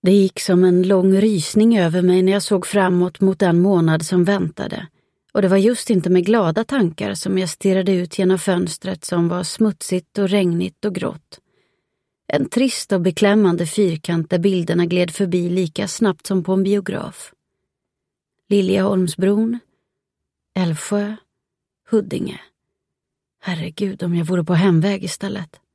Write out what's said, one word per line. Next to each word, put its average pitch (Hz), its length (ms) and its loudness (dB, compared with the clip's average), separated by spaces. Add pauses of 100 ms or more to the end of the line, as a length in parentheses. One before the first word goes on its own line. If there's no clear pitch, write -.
Det 185 80 4
gick 196 280 4
som 180 240 2
en 180 240 4
lång 190 280 4
rysning 214 600 2
över 175 240 0
mig 180 200 4
när 185 100 2
jag 196 120 0
såg 185 220 -2
framåt 180 560 0
mot 190 180 2
den 175 220 4
månad 165 440 2
som 180 180 2
väntade. 185 640 -4 (480)
Och 208 60 2
det 190 60 2
var 190 100 4
just 226 320 2
inte 180 200 2
med 180 160 4
glada 208 380 2
tankar 202 500 -2
som 190 240 -4
jag 185 120 -2
stirrade 190 420 0
ut 180 280 -2
genom 185 200 2
fönstret 180 680 -4
som 170 220 -2
var 175 160 -4
smutsigt - 760 -4
och 196 120 0
regnigt 180 560 -2
och 190 100 -4
grått. - 440 -10 (880)
En 147 220 -2
trist - 420 -2
och 185 100 0
beklämmande 185 640 2
fyrkant 165 640 -2
där 180 100 0
bilderna 175 460 0
gled 175 260 -2
förbi 175 380 -2
lika 180 380 -4
snabbt 190 400 -2
som 190 160 -2
på 185 100 -2
en 190 100 0
biograf. 190 680 -6 (1160)
Liljeholmsbron, 196 1120 0 (960)
Älvsjö, 202 600 -4 (760)
Huddinge. - 520 -4 (1000)
Herregud, 180 640 -8
om 170 120 -2
jag 170 100 -2
vore 175 180 -2
på 180 100 -2
hemväg 190 500 2
istället. 196 560 -10 (160)